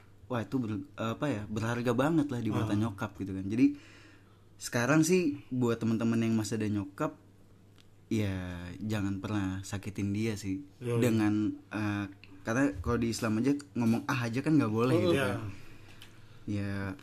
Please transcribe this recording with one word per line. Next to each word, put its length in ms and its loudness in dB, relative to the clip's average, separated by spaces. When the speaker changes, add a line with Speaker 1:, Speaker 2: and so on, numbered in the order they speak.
Speaker 1:
wah, 140 -2
itu 160 -4
ber-, 380 -2
apa 320 -4
ya, 180 -2
berharga 480 -2
banget 360 4
lah 120 -4
di 80 -2
mata 240 0
Speaker 2:
Hmm. 100 2
Speaker 1:
nyokap 320 -4
gitu 180 -6
kan. 120 -4
Jadi, 320 4
sekarang 460 2
sih 340 4
buat 300 2
temen-temen 420 2
yang 160 2
masih 220 0
ada 100 0
nyokap, 460 -2
ya 280 0
jangan 380 -2
pernah 440 -2
sakitin 480 -4
dia 240 0
sih. 320 -6
Speaker 2:
Iya, 120 -8
iya. 100 2
Speaker 1:
Dengan, 320 4
eh, 360 -2
karena 340 0
kalau 200 -2
di 120 2
Islam 300 0
aja 160 4
ngomong 320 2
ah 160 -2
aja 200 -2
kan 120 2
nggak 200 4
boleh 260 4
gitu 160 4
Speaker 2:
Iya. 140 2
Speaker 1:
kan. 120 -2
Ya, 260 -4